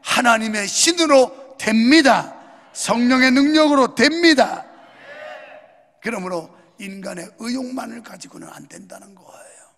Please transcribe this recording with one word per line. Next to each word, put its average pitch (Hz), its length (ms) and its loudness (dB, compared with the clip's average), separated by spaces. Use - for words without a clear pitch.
하나님의 220 640 -2
신으로 294 920 0
됩니다. 233 760 2
성령의 254 580 0
능력으로 285 600 2
됩니다. 302 720 2
그러므로 185 480 -8
인간의 196 580 -14
의욕만을 240 640 -10
가지고는 - 480 -20
안 76 180 -20
된다는 95 460 -20
거예요. - 480 -20